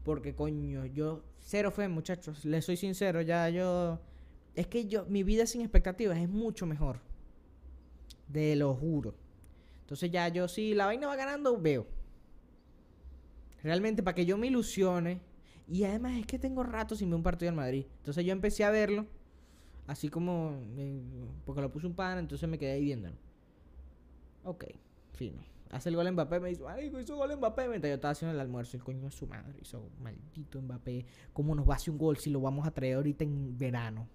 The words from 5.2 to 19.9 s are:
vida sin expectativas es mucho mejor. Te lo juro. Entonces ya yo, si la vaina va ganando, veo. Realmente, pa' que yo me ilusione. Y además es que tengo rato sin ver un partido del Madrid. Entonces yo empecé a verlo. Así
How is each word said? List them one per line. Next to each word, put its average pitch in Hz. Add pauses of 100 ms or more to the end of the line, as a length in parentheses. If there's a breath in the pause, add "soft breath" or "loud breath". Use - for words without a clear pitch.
vida 214
sin 233
expectativas 208
es 170
mucho 214
mejor. 147 (1300)
Te 151
lo 143
juro. 139 (680 loud breath)
Entonces 170
ya 170
yo, 175
si 214
la 202
vaina 247
va 285
ganando, 269
veo. 143 (1800)
Realmente, 196
pa' 180
que 175
yo 185
me 233
ilusione. 185 (460 loud breath)
Y 180
además 240
es 214
que 262
tengo 262
rato 233
sin 208
ver 170
un 165
partido 175
del 165
Madrid. 135 (120)
Entonces 147
yo 185
empecé 202
a 208
verlo. 208 (800 loud breath)
Así 143